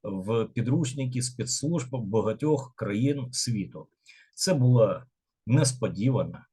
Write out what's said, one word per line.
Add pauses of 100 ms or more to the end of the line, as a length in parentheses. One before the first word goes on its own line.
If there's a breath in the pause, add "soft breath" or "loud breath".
в
підручники
спецслужб
багатьох
країн
світу. (480 loud breath)
Це
була (400)
несподівана